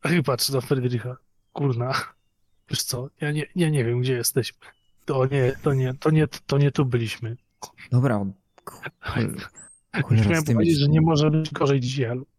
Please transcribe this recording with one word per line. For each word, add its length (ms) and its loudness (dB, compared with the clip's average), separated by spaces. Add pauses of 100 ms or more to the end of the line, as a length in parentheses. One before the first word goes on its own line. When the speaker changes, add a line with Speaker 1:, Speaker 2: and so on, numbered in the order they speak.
Speaker 1:
Ej, 200 0
patrz 260 -2
na 120 -2
Fryderycha. 560 -2 (360)
Kurna. 400 -2 (760)
Wiesz 120 -4
co, 260 -8 (120)
ja 120 -2
nie, 140 -4 (100)
ja 140 2
nie 140 2
wiem, 160 0
gdzie 120 0
jesteśmy. 460 -2 (460)
To 220 0
nie, 260 2 (100)
to 120 2
nie, 200 0
to 160 0
nie, 160 4 (200)
to 120 2
nie 120 4
tu 160 0
byliśmy. 500 -4 (540)
Speaker 2:
Dobra, 260 4
on- 160 -4 (680)
cholera, 320 -4
Speaker 1:
Już 720 -10
Speaker 2:
cholera 240 4
Speaker 1:
miałem 140 2
Speaker 2:
z 20 -4
tymi 120 0
Speaker 1:
powiedzieć, 220 2
że 100 2
nie 120 4
może 300 4
być 220 0
gorzej 280 0
dzisiaj, 260 -4
ale 140 -6 (180)